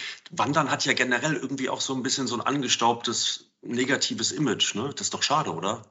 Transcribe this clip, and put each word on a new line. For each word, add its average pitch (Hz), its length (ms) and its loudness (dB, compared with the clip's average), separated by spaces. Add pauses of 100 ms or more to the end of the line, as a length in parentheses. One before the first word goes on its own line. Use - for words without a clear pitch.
(300)
Wandern 135 400 2
hat 135 140 0
ja 131 80 4
generell 127 420 2
irgendwie 135 340 -4
auch - 120 -2
so 139 140 -2
ein 127 100 -2
bisschen 127 240 0
so 117 80 -2
ein 110 60 -2
angestaubtes, 120 1080 0 (120)
negatives 123 680 0
Image, 117 460 0
ne? 131 160 -2
Das - 140 -4
ist - 80 -4
doch 98 100 -6
schade, 135 280 2
oder? 98 380 -4